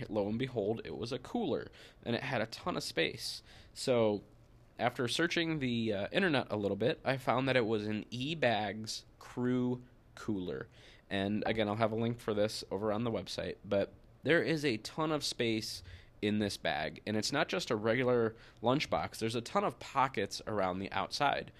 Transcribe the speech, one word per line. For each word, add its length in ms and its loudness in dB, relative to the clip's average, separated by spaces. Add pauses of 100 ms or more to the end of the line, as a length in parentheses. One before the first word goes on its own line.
lo 200 0
and 100 -2
behold, 460 -2
it 120 -8
was 160 -6
a 60 -2
cooler, 500 -2 (360)
and 120 0
it 60 -4
had 180 -2
a 60 -2
ton 300 -6
of 60 -4
space. 600 -4 (320)
So 480 4 (560)
after 300 -2
searching 500 0
the, 340 0
uh, 200 -2
internet 380 2
a 60 0
little 200 0
bit, 280 0
I 120 0
found 320 2
that 80 4
it 100 4
was 200 0
an 260 -2
eBags 880 -2 (160)
Crew 640 0 (320)
Cooler. 540 -4 (420)
And 360 0
again, 220 2
I'll 80 0
have 160 2
a 40 -2
link 240 0
for 140 -2
this 360 0
over 220 0
on 120 -2
the 60 -2
website, 540 -4
but 280 2 (300)
there 200 4
is 220 0
a 140 2
ton 340 -4
of 120 0
space 580 -2 (400)
in 160 4
this 180 0
bag, 500 -2
and 100 0
it's 160 -2
not 140 2
just 240 -2
a 60 2
regular 580 2 (280)
lunchbox. 560 2
There's 160 0
a 80 -2
ton 220 0
of 140 -2
pockets 680 0
around 320 0
the 120 -4
outside. 680 0